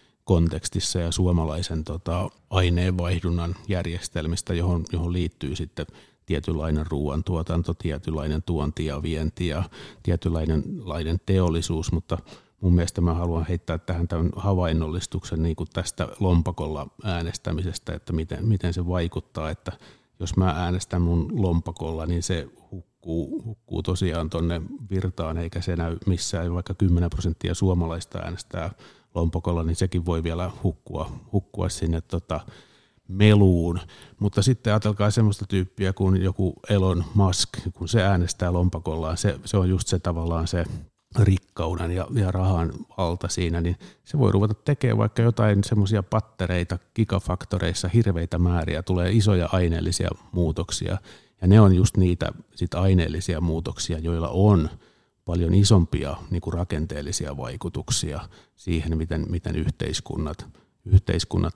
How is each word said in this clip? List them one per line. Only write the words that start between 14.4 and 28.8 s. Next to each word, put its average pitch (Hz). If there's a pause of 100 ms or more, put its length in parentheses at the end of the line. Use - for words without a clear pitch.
niin 82
kuin -
tästä - (120)
lompakolla 82 (160)
äänestämisestä, 85
että -
miten, 80
miten 92
se 87
vaikuttaa, 85
että 80 (480)
jos 87
mä 92
äänestän 90
mun 85
lompakolla, 82
niin 85
se 82 (240)
hukkuu, 85
hukkuu 85
tosiaan 85
tonne 82 (280)
virtaan, 90
eikä 87
se 90
näy 82
missään. 87
Vaikka 90
kymmenen 85
prosenttia -
suomalaista 87
äänestää 87 (440)